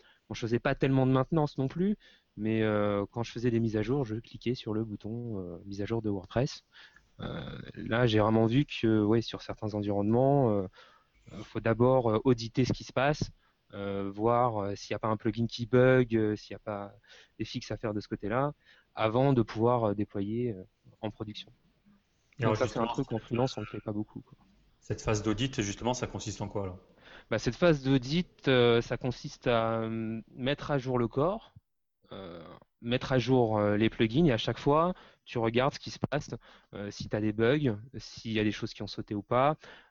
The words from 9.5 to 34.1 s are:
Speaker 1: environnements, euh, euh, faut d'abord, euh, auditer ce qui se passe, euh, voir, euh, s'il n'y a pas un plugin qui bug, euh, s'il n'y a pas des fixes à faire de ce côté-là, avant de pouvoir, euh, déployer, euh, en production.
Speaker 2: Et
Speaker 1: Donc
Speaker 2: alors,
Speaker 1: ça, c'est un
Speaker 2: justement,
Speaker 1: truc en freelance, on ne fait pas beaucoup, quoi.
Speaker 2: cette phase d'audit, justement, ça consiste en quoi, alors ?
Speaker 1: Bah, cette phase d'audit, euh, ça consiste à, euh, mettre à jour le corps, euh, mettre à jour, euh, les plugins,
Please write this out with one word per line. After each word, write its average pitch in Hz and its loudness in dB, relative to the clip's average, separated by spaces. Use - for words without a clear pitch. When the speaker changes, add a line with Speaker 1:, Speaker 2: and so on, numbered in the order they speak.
Speaker 1:
environnements, 110 2
euh, 98 0
euh, 110 -14
faut - -10
d'abord, 117 4
euh, 107 2
auditer 120 0
ce 123 0
qui - -6
se - -14
passe, 143 0
euh, 98 -6
voir, 117 2
euh, 101 -4
s'il - -10
n'y 104 -2
a - -14
pas 117 -4
un 110 0
plugin 113 -2
qui 120 -8
bug, 127 6
euh, 107 2
s'il - -12
n'y 98 -10
a - -20
pas 101 -8
des 113 -6
fixes - -8
à 107 -6
faire 107 -4
de 104 -4
ce - -10
côté-là, 123 -2
avant 123 2
de 120 4
pouvoir, 113 2
euh, 104 0
déployer, 107 -4
euh, 92 -10
en 110 -4
production. - -12
Speaker 2:
Et 127 -4
Speaker 1:
Donc 110 4
Speaker 2:
alors, - 2
Speaker 1:
ça, 127 2
c'est - -6
un 120 0
Speaker 2:
justement, 113 0
Speaker 1:
truc - -4
en 113 0
freelance, 123 -2
on - -6
ne 107 -8
fait 107 -10
pas 107 -6
beaucoup, 107 -8
quoi. - -20
Speaker 2:
cette - -8
phase 107 0
d'audit, 110 -2
justement, 107 -2
ça 117 -6
consiste 101 -8
en 104 -6
quoi, 98 -6
alors ? 92 -10
Speaker 1:
Bah, 113 0
cette 123 -4
phase 165 4
d'audit, 135 0
euh, 120 6
ça 120 -6
consiste - -6
à, 113 2
euh, 113 -4
mettre 135 -4
à 147 0
jour 127 -2
le 117 2
corps, 170 -2
euh, 90 -14
mettre 120 -2
à 131 4
jour, 120 4
euh, 104 4
les 110 4
plugins, 120 2